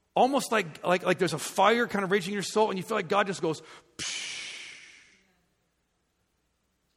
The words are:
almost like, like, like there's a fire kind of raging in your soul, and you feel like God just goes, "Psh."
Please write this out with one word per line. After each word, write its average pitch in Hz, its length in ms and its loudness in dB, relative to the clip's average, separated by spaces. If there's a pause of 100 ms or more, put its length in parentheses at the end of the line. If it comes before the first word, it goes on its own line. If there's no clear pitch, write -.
(140)
almost 254 360 2
like, 196 340 -2
like, 175 200 2
like 180 140 2
there's 175 160 0
a 147 40 -6
fire 226 480 4
kind 202 180 -2
of 175 60 -2
raging 196 220 0
in - 20 -4
your 202 80 -4
soul, 214 280 0
and 196 80 -4
you 175 40 -6
feel 220 140 -4
like 190 120 -4
God 202 180 2
just 170 140 -6
goes, 160 220 -2 (360)
"Psh." - 800 -10 (2250)